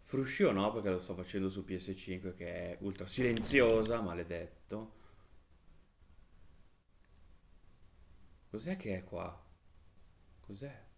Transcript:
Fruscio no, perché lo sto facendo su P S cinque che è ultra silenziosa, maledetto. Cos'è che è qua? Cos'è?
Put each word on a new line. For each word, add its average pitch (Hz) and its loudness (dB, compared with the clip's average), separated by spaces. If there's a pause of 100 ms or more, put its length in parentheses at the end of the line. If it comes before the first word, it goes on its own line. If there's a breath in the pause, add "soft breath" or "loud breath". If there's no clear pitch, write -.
Fruscio 135 4
no, 101 4
perché 104 0
lo 92 4
sto 90 -6
facendo 95 -2
su 95 -6
P 92 -2
S 92 -6
cinque 92 -6
che 85 -8
è 87 -6
ultra 98 -4
silenziosa, 117 6
maledetto. 87 -6 (3500 soft breath)
Cos'è 156 -4
che 104 -2
è 95 -4
qua? 87 -8 (920)
Cos'è? 120 -12 (140)